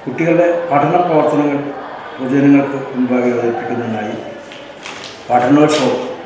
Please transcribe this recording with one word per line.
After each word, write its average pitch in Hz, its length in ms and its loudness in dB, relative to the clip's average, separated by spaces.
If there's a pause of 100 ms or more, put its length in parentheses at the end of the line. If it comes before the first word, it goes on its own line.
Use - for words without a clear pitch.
കുട്ടികളുടെ 165 440 2 (240)
പഠന 147 240 2 (120)
പ്രവർത്തനങ്ങൾ 147 520 2 (580)
പൊതുജനങ്ങൾക്ക് 139 640 4 (140)
മുമ്പാകെ 123 420 0
അവതരിപ്പിക്കുന്നതിനായി 117 800 -4 (1120)
പഠനോത്സവം 131 680 4 (300)